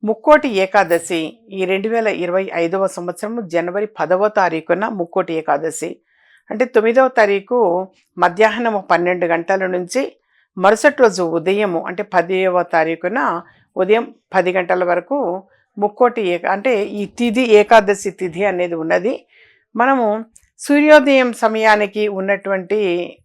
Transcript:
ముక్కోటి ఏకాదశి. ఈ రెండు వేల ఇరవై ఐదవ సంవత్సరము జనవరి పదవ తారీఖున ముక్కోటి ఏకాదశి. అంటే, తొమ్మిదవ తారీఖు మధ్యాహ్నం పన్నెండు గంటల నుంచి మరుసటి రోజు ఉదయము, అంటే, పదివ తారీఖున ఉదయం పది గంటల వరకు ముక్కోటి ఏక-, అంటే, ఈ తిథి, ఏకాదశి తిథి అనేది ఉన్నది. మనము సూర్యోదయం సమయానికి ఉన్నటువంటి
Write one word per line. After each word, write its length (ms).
ముక్కోటి 440
ఏకాదశి. 920
ఈ 140
రెండు 240
వేల 180
ఇరవై 460
ఐదవ 340
సంవత్సరము 540
జనవరి 440
పదవ 420
తారీఖున 600
ముక్కోటి 460
ఏకాదశి. 640
అంటే, 140
తొమ్మిదవ 420
తారీఖు 800
మధ్యాహ్నం 760
పన్నెండు 340
గంటల 400
నుంచి 500
మరుసటి 440
రోజు 220
ఉదయము, 640
అంటే, 160
పదివ 600
తారీఖున 760
ఉదయం 360
పది 180
గంటల 320
వరకు 600
ముక్కోటి 440
ఏక-, 260
అంటే, 380
ఈ 200
తిథి, 360
ఏకాదశి 680
తిథి 340
అనేది 300
ఉన్నది. 500
మనము 500
సూర్యోదయం 720
సమయానికి 720
ఉన్నటువంటి 1160